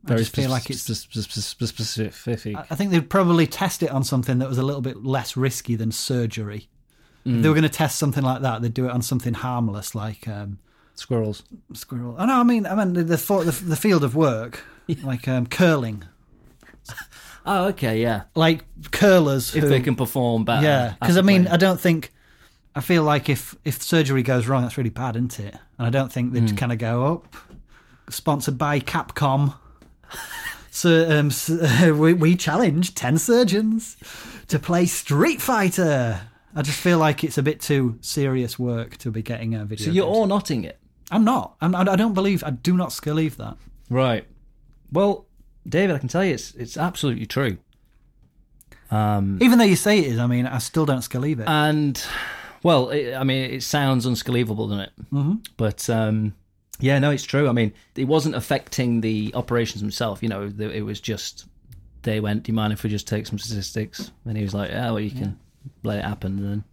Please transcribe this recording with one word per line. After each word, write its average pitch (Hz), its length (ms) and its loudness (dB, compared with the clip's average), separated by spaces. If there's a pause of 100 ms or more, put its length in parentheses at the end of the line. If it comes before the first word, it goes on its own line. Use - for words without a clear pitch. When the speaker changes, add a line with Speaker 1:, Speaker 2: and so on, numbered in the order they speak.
Speaker 1:
I - 20 -12
Speaker 2:
Very 117 120 2
Speaker 1:
just 113 140 -2
feel 143 100 0
Speaker 2:
spec-, 127 80 0
Speaker 1:
like 123 180 -4
it's 131 100 -8
Speaker 2:
spe-, - 140 -6
spe-, - 260 -8
spe-, 107 200 -8
spe-, - 260 -8
specific. 110 880 -6
Speaker 1:
I, 151 140 -12
I 151 60 -6
think 190 160 -2
they'd 165 180 2
probably 170 360 4
test - 360 -4
it 151 80 0
on 131 140 0
something 127 340 0
that 131 100 -2
was 131 80 -2
a 131 60 0
little 139 180 -2
bit 120 240 -8
less 131 320 -4
risky 127 400 -2
than 110 160 -2
surgery. 110 760 -4 (580)
If 131 60 0
Speaker 2:
Mm. 117 100 2
Speaker 1:
they 156 80 6
were 151 40 4
gonna 156 140 4
test 151 300 -2
something 139 260 0
like 127 160 0
that, 120 220 -2
they'd 117 100 -2
do 127 140 -2
it 123 60 -4
on 123 100 -2
something 120 320 -2
harmless, 117 600 -4
like, 107 320 -8
um, 101 320 -10 (360)
Speaker 2:
Squirrels. 110 480 -4 (320)
Speaker 1:
Squirrel. 120 440 -10
Oh, 185 80 -2
no, 254 140 2
I - 20 4
mean, 240 240 4
I 165 80 -2
mean 196 200 2
the, 175 100 2
the, 165 140 0
fo-, 196 260 0
the, 170 60 2 (140)
the 156 120 0
field 175 280 2
of 123 120 -2
work, 120 480 0 (100)
Speaker 2:
<laughs> - 120 -20
Yeah. 156 180 -2
Speaker 1:
like, 131 240 -4
um, 127 180 0
curling. 120 580 0 (1400)
Speaker 2:
Oh, 190 220 2
okay, 117 340 0
yeah. 113 200 0 (120)
Speaker 1:
Like, 165 300 2 (260)
curlers 156 640 4
Speaker 2:
If 156 100 2
Speaker 1:
who 143 40 4
Speaker 2:
they 135 120 6
can 127 160 0
perform 120 480 0
better 120 180 2
Speaker 1:
Yeah, 131 400 2
'cause, 175 140 4
I 190 40 6
Speaker 2:
after - 20 4
Speaker 1:
mean, 190 200 8
Speaker 2:
playing. 175 120 2
Speaker 1:
I - 20 4
don't 180 240 4
think, 165 320 0 (640)
I 143 60 -4
feel 170 220 2
like 151 260 2
if, - 260 -2 (100)
if - 180 -4
surgery 135 400 2
goes 123 240 2
wrong, 127 160 2
that's 120 140 -4
really 120 140 -2
bad, 120 260 -6
isn't 120 240 -4
it? 101 140 -12 (240)
And 120 80 -2
I 117 40 2
don't 135 220 0
think 120 200 -2
they'd 120 120 2
Speaker 2:
Mm. 104 140 2
Speaker 1:
kinda 120 180 0
go, 120 300 0
"Oh, 170 160 -2 (840)
sponsored 143 500 -2
by 147 220 0
Capcom." 139 760 0 (560)
<laughs> - 40 -16 (580)
So, 165 460 4
um, 147 80 4
s-, - 220 -2
<laughs> 160 340 4 (100)
we, 156 200 6
we 175 240 4
challenge 175 580 0
ten 143 240 0
surgeons 220 800 2 (520)
to 156 100 0
play 175 280 2
Street 190 560 2
Fighter. 160 800 2 (340)
I 151 80 -2
just 139 160 -4
feel 175 200 4
like 156 260 2
it's 147 140 -2
a 139 40 0
bit 151 180 0
too 127 420 0
serious 131 560 -2
work 117 400 -4
to 120 120 -6
be 110 120 -6
getting 113 340 -6
a 107 80 -6
video 104 220 -6
Speaker 2:
So 156 60 0
you're 185 140 4
Speaker 1:
games. 196 100 0
Speaker 2:
all 220 100 4
notting 190 380 -2
it? - 140 -14 (320)
Speaker 1:
I'm 208 140 4
not. 208 360 0
I'm, 175 140 0
I, 180 60 0
I 190 160 4
don't 214 180 2
believe, 190 300 0
I 147 60 -6
do 170 260 0
not 170 260 -2
believe 156 360 -2
that. - 180 -10 (340)
Speaker 2:
Right. 123 360 0 (640)
Well, 196 340 0 (420)
David, 175 280 2
I - 20 -2
can 135 100 -6
tell 180 160 0
you 170 100 0
it's, - 200 -10
it's 120 220 -12
absolutely 143 500 -2
true. 123 320 -2 (1300)
Um, 104 500 0
Speaker 1:
Even 240 180 6
though 233 60 8
you 190 120 6
say 208 220 2
it 160 80 2
is, 117 120 0
I 120 80 2
mean, 123 200 0
I 131 120 -4
still 156 280 0
don't 127 240 -2
believe 131 300 -4
it. 110 80 -6
Speaker 2:
And, 151 540 2 (600)
well, 139 280 4
it, 131 240 -2
I 131 100 -4
mean, 131 260 0
it 127 120 -8
sounds 135 440 2
unscalevable, 113 640 -2
doesn't 101 160 -2
it? - 80 -14 (200)
Speaker 1:
Mm-hmm. 143 220 2 (220)
Speaker 2:
But, 107 320 -2
um, 110 460 0 (460)
yeah, 135 180 2
no, 143 120 2
it's 139 140 -2
true. 139 240 2
I 120 40 2
mean, 113 200 2 (220)
it 135 100 -2
wasn't 147 300 2
affecting 120 680 -2
the 110 320 -2
operations 117 480 -2
themselves. 104 400 -6
You 110 80 -4
know, 101 180 -8
the, 104 220 -8
it 107 100 -6
was 104 200 -8
just, - 440 -10 (580)
they 110 180 -2
went, 104 240 -2
"Do 110 80 -4
you - 40 0
mind 107 160 0
if 104 100 -6
we 110 60 -2
just 104 180 -4
take 107 200 -4
some 107 120 -6
statistics?" 107 720 -8 (140)
And 110 100 -6
he 107 80 -2
was 95 120 -4
like, 101 160 -2
"Yeah, 120 160 -4
well, 113 140 -2
you 107 100 -4
can - 100 -8
Speaker 1:
Yeah. - 500 -10 (120)
Speaker 2:
let 107 160 -4
it - 80 -6
happen." 95 320 -6
And 98 40 -6
then 101 100 -4
Speaker 1:
And 104 200 -6